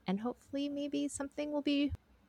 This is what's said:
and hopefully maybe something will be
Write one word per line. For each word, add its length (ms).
and 140
hopefully 480
maybe 400
something 420
will 100
be 300